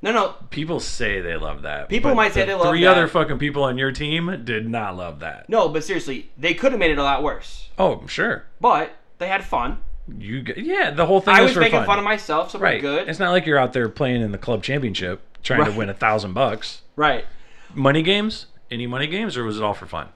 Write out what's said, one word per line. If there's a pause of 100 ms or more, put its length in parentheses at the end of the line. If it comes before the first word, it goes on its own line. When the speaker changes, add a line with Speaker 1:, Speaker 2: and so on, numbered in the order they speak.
Speaker 1:
no,
no. (160)
Speaker 2:
People
say
they
love
that,
Speaker 1:
People
Speaker 2:
but
Speaker 1:
might
say
Speaker 2:
the
Speaker 1:
they
love
Speaker 2:
three
Speaker 1:
that.
Speaker 2:
other
fucking
people
on
your
team
did
not
love
that.
Speaker 1:
No,
but
seriously,
they
could
have
made
it
a
lot
worse.
Speaker 2:
Oh,
I'm
sure. (160)
Speaker 1:
But (260)
they
had
fun. (380)
Speaker 2:
You
g-,
yeah,
the
whole
thing
Speaker 1:
I
Speaker 2:
is
Speaker 1:
was
Speaker 2:
for
Speaker 1:
making
Speaker 2:
fun.
Speaker 1:
fun
of
myself,
so
Speaker 2:
Right.
Speaker 1:
we're
good.
Speaker 2:
It's
not
like
you're
out
there
playing
in
the
club
championship (220)
trying
to
Speaker 1:
Right.
Speaker 2:
win
a
thousand
bucks. (120)
Speaker 1:
Right. (500)
Speaker 2:
Money
games? (240)
Any
money
games,
or
was
it
all
for
fun?